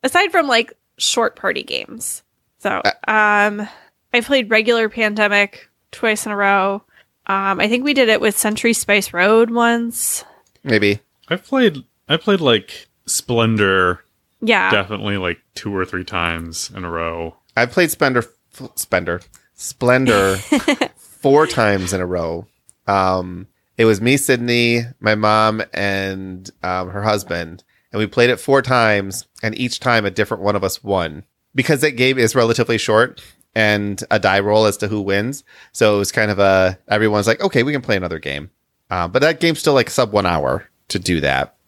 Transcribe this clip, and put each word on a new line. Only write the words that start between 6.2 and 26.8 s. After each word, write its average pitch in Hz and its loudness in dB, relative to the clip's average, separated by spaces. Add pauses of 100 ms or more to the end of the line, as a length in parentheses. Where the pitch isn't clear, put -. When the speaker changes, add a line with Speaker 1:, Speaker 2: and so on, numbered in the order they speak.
Speaker 1:
in 214 -6
a 202 -4
row. 196 0 (440)
Um, 196 -2
I 208 2
think 247 0
we 294 0
did 254 4
it 214 4
with 214 0
Century 220 0
Spice 202 -2
Road 220 4
once. 233 -2 (380)
Speaker 2:
Maybe. 104 2 (280)
Speaker 3:
I've 175 -6
played, 233 2 (300)
I 147 0
played, 196 0
like, 117 0 (180)
Splendor 101 0 (360)
Speaker 1:
Yeah. 220 0
Speaker 3:
definitely, 101 -2
like, 90 -4 (140)
two 101 -8
or 92 -2
three 87 -8
times 85 -6
in 92 -10
a 85 -8
row. 82 -6 (200)
Speaker 2:
I've 123 0
played 175 2
Spender, 127 0 (360)
F-, 127 -16
Spender, 90 -4 (340)
Splendor 120 2
Speaker 1:
<laughs> 262 -2
Speaker 2:
four 147 2
times 101 0
in 92 -4
a 90 -4
row. 85 -4 (400)
Um, 92 -2 (320)
it 117 4
was 104 2
me, 127 2
Sydney, 120 0 (180)
my 107 0
mom, 110 2 (100)
and, 95 -6 (140)
um, 90 -6